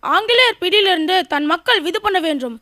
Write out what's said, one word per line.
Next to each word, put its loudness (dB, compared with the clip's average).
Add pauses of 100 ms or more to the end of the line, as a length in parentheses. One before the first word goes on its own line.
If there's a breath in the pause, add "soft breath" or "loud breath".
(180)
ஆங்கிலேயர் 2
பிடியிலிருந்து 2 (140)
தன் -2
மக்கள் -2
விது -4
பண்ண 0
வேண்டும் -6